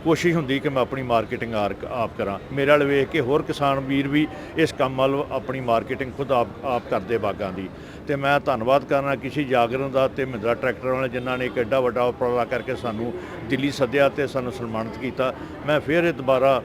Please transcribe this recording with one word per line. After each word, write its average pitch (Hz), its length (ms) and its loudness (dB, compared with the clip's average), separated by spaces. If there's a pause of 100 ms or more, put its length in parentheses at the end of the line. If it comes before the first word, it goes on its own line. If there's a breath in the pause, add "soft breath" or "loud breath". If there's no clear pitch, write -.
ਕੋਸ਼ਿਸ਼ 165 320 4
ਹੁੰਦੀ 135 220 0
ਕਿ 139 100 -2
ਮੈਂ 131 140 2
ਆਪਣੀ 135 200 -2
ਮਾਰਕੀਟਿੰਗ 117 520 0
ਆਰ-, 101 200 0 (160)
ਆਪ 117 280 -2
ਕਰਾਂ। 98 200 -2 (140)
ਮੇਰੇ 139 180 2
ਵੱਲ 147 140 8
ਵੇਖ 139 240 2
ਕੇ 156 120 0
ਹੋਰ 139 220 2
ਕਿਸਾਨ 143 380 0
ਵੀਰ 139 280 0
ਵੀ 147 200 2 (280 loud breath)
ਇਸ 156 160 2
ਕੰਮ 131 240 0
ਵੱਲ 135 360 2
ਆਪਣੀ 131 280 -4
ਮਾਰਕੀਟਿੰਗ 120 560 0
ਖੁਦ 139 160 -2
ਆਪ, 117 160 4 (160)
ਆਪ 123 260 -2
ਕਰਦੇ 110 280 0
ਬਾਗਾਂ 98 340 -2
ਦੀ। 92 160 -8 (400 loud breath)
ਤੇ 143 80 0
ਮੈਂ 139 240 2
ਧੰਨਵਾਦ 135 440 2
ਕਰਨਾ 139 320 0
ਕਿਸੇ 127 280 -4
ਜਾਗਰਣ 127 440 2
ਦਾ 131 200 2
ਤੇ 139 160 -2
ਮਹਿੰਦਰਾ 117 300 0
ਟਰੈਕਟਰ 127 340 -2
ਵਾਲੇ, 131 200 0
ਜਿਨ੍ਹਾਂ 127 300 -4
ਨੇ 127 80 -2
ਇੱਕ 120 120 -4
ਐਡਾ 123 220 2
ਵੱਡਾ 123 220 2
ਉਪਰਾਲਾ 120 420 0
ਕਰਕੇ 117 320 -2
ਸਾਨੂੰ 117 360 -4 (360 loud breath)
ਦਿੱਲੀ 135 220 0
ਸੱਦਿਆ 139 380 2
ਤੇ 139 180 0
ਸਾਨੂੰ 123 260 -4
ਸਨਮਾਨਿਤ 113 460 -6
ਕੀਤਾ। 127 360 -2 (320 loud breath)
ਮੈਂ 147 140 2
ਫਿਰ 160 240 2
ਇਹ 170 80 2
ਦੁਬਾਰਾ 131 520 4